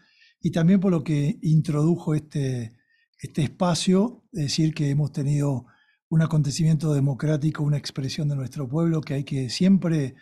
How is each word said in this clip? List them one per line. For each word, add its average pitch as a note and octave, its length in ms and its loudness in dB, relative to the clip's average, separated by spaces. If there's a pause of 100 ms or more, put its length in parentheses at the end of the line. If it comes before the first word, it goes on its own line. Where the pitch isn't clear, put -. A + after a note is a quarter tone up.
(420)
y D#3+ 100 -2
también F3+ 280 4
por F#3+ 120 2
lo D#3 120 0
que D3+ 380 -2
introdujo D#3 720 2
este, C3 600 -6 (440)
este - 260 -4
espacio, F#3 880 0
decir D#3+ 420 0
que D3 160 -2
hemos C#3+ 220 0
tenido C#3+ 540 -2 (460)
un D#3+ 100 4
acontecimiento D#3 720 0
democrático, C#3+ 720 0
una D3 140 0
expresión C#3+ 500 -6
de C#3+ 80 -2
nuestro C3+ 320 -8
pueblo D#3+ 320 0
que C#3+ 140 -6
hay C#3 100 -2
que C3 260 -4
siempre E3 720 2